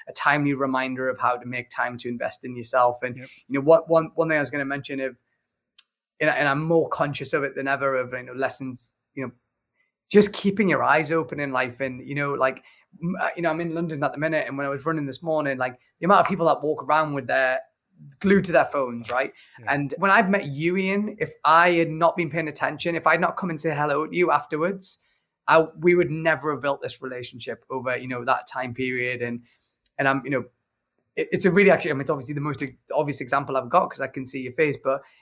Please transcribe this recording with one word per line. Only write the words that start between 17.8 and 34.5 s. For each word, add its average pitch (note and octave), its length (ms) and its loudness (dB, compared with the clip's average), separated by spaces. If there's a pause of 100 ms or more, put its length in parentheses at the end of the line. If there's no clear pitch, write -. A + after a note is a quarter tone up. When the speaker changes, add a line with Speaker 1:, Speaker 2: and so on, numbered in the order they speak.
Speaker 1:
glued G3 240 6
to F3 80 -6
their D3 140 6
phones, A#2+ 440 -4
right? B2 220 -2 (280)
Speaker 2:
Yeah. C#3 120 -2
Speaker 1:
And C#3+ 260 -2
when F#3+ 120 4
I've G3+ 180 6
met G3 180 0
you, D#3 300 -2
Ian, G3+ 420 -2
if - 140 -4 (120)
I E3 280 8
had E3 180 2
not D#3+ 260 2
been E3+ 120 0
paying D#3 200 -4
attention, D3 480 -4
if - 100 -2
I'd E3 140 4
not F3 160 0
come F#3 140 -4
and D#3 100 -6
say D#3 140 -2
hello D3 320 0
to - 100 -8
you F3 140 2
afterwards, D#3+ 680 -2 (480)
I, D#3+ 200 6 (120)
we F3 160 6
would E3+ 160 4
never D#3 420 0
have C3 80 -6
built C#3 220 -2
this C3+ 200 -10
relationship B2 680 -10
over, B2+ 260 -4
you B2+ 120 -8
know, B2 160 -8
that C3 220 0
time B2+ 280 -6
period. B2+ 480 -4
And, A#2+ 220 -6 (540)
and C3+ 100 2
I'm, C3+ 160 2
you C3+ 60 -6
know, B2+ 140 0 (720)
it, D#3+ 160 -2
it's - 120 0
a F#3 60 4
really, F#3+ 200 6
actually, D#3+ 220 2
I - 20 -2
mean, C3+ 60 -4
it's C#3 100 -4
obviously C#3 240 -4
the C#3+ 60 -6
most D3 220 -4
e-, B2+ 140 -6 (160)
obvious D3 280 -2
example C#3+ 360 -2
I've B2 140 -4
got F3 200 4
'cause - 100 -12
I C3+ 80 -4
can C3+ 180 -10
see C3 140 -8
your B2 140 -10